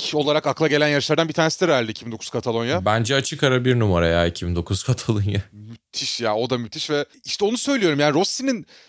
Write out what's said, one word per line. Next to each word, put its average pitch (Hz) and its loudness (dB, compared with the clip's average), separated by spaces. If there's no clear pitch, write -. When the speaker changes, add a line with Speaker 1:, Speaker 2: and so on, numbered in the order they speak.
Speaker 1:
olarak 151 0
akla 147 2
gelen 147 4
yarışlardan 151 2
bir 160 -6
tanesidir 165 2
herhalde 123 2
iki 113 -12
bin 117 -8
dokuz - -12
Katalonya. 117 -2
Speaker 2:
Bence 113 2
açık 139 -2
ara 127 4
bir 123 4
numara 87 4
ya 85 4
iki 85 -4
bin 85 -2
dokuz 87 -2
Katalonya. 101 -2
Speaker 1:
Müthiş 110 -10
ya, 110 0
o 117 -2
da 127 0
müthiş 120 -8
ve 147 0
işte - -4
onu 226 0
söylüyorum 196 0
yani 147 4
Rossi'nin 214 -2